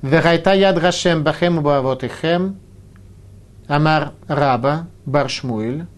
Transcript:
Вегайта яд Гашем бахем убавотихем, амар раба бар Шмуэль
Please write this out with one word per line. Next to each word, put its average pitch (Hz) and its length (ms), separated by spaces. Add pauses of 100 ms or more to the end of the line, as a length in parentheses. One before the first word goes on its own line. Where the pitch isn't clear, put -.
Вегайта 165 500
яд 190 260
Гашем 170 440
бахем 170 340
убавотихем, 147 1000 (1080)
амар 151 440 (160)
раба 143 600 (180)
бар 139 240
Шмуэль 123 580 (100)